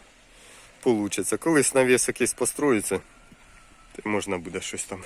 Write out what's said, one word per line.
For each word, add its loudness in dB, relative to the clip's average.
получиться. 0
Колись 2
навіс 4
якийсь -2
построїться, 0
то -10
можна -2
буде -10
щось -10
там -12